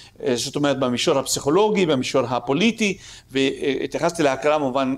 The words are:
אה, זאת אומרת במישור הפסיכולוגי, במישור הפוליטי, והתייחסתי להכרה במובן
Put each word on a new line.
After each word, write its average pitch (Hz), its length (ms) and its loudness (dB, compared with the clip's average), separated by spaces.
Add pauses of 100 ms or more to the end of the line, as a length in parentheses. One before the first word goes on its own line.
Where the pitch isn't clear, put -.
(260)
אה, 123 100 2
זאת 127 200 -6
אומרת 143 220 0
במישור 131 400 0
הפסיכולוגי, 190 680 2
במישור 131 400 0
הפוליטי, 190 680 0 (340)
והתייחסתי 139 920 -2
להכרה 147 360 2
במובן 135 400 0